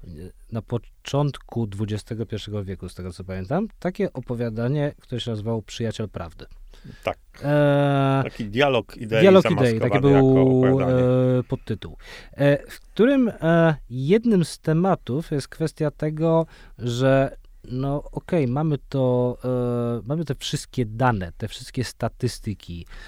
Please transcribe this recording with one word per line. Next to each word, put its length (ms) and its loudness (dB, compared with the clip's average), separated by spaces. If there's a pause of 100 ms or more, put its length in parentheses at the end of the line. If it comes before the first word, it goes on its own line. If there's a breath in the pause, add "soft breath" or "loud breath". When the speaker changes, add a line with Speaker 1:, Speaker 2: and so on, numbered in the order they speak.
(520)
Speaker 1:
na 100 -6
początku 1080 -6
dwudziestego 580 -6
pierwszego 380 -8
wieku, 260 -10
z 60 -20
tego 160 -10
co 120 -14
pamiętam, 440 -4 (120)
takie 340 -4
opowiadanie, 840 -4
które 220 -8
się 100 -6
nazywało 300 -4
Przyjaciel 480 -8
Prawdy. 360 -14 (580 loud breath)
Speaker 2:
Tak. 140 -4 (260)
Speaker 1:
E, 800 2
Speaker 2:
Taki 220 -8
dialog 520 0
idei 240 0
Speaker 1:
Dialog 220 10
Speaker 2:
zamaskowany 320 2
Speaker 1:
idei, 40 -2 (100)
taki 60 2
Speaker 2:
jako 120 4
Speaker 1:
był, 520 6
Speaker 2:
opowiadanie. 440 4 (360)
Speaker 1:
e, 80 -2
podtytuł. 500 -8 (340 loud breath)
E, 260 2 (140)
w 80 -18
którym, 520 2 (100)
e, 340 4 (140)
jednym 560 2
z 140 -10
tematów 720 0
jest 160 -4
kwestia 440 -4
tego, 540 0 (320 loud breath)
że 600 2 (340)
no 400 -4
okej, 360 -2
mamy 300 -2 (120)
to, 480 0 (680)
e, 40 -16
mamy 180 -4
te 100 -4
wszystkie 500 -6
dane, 520 0
te 100 -6
wszystkie 360 -8
statystyki, 1000 -8 (220 loud breath)